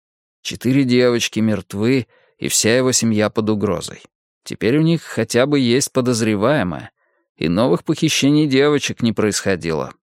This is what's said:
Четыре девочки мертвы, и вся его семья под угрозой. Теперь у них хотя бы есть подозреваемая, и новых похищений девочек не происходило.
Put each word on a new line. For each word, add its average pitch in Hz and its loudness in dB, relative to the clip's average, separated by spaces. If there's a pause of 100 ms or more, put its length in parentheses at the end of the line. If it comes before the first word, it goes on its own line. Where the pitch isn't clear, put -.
(420)
Четыре 131 0
девочки 123 2
мертвы, 110 -2 (300)
и - -6
вся 110 2
его 131 2
семья 107 0
под 110 -2
угрозой. 101 -4 (420)
Теперь 117 -2
у 156 2
них 165 2
хотя - 0
бы 147 0
есть 123 0
подозреваемая, 110 -2 (440)
и 78 -2
новых 123 0
похищений 151 0
девочек 139 0
не 117 0
происходило. 85 -2 (160)